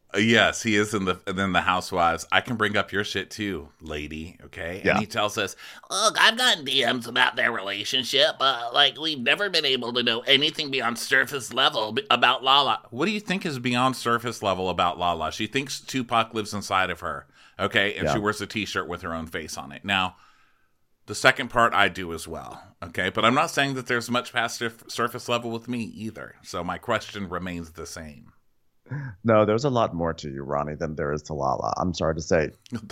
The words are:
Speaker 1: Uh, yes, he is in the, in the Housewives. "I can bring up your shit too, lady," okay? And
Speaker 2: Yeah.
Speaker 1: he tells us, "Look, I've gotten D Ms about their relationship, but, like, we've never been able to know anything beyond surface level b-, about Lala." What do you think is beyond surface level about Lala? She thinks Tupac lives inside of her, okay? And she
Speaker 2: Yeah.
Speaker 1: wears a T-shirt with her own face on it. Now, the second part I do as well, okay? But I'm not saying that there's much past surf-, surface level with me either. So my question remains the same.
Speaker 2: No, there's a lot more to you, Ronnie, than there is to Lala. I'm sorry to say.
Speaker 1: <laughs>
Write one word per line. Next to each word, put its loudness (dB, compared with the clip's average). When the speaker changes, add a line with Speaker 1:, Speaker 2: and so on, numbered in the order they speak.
Speaker 1:
Uh, 0
yes, 4
he 2
is 2
in 0
the, 0
in 0
the 4
Housewives. 0
"I 4
can -4
bring 0
up 0
your 0
shit -4
too, -6
lady," -10
okay? -10
And -10
Speaker 2:
Yeah. 4
Speaker 1:
he -2
tells -2
us, -2
"Look, 2
I've 6
gotten 0
D 2
Ms 0
about 2
their 2
relationship, 0
but, 0
like, 4
we've -4
never 2
been 2
able 0
to 2
know 2
anything 2
beyond 0
surface 0
level 2
b-, 0
about 4
Lala." 4
What -2
do 0
you -4
think -4
is -4
beyond 0
surface -2
level 0
about 2
Lala? 0
She -4
thinks -6
Tupac -2
lives -4
inside 0
of -8
her, -8
okay? 0
And -2
she 2
Speaker 2:
Yeah. -2
Speaker 1:
wears -2
a -4
T-shirt -4
with -6
her -6
own -8
face -10
on -12
it. -16
Now, 0
the -10
second 2
part 4
I 6
do -6
as -8
well, -12
okay? -4
But 0
I'm 6
not 2
saying 0
that -8
there's -2
much -2
past -2
surf-, -6
surface -4
level -2
with -8
me -4
either. -12
So -8
my -4
question -4
remains -6
the -12
same. -16
Speaker 2:
No, 6
there's 2
a 2
lot 2
more -2
to -10
you, -8
Ronnie, -2
than -6
there -2
is -4
to -8
Lala. -2
I'm 0
sorry 0
to -4
say. 2
Speaker 1:
<laughs> -8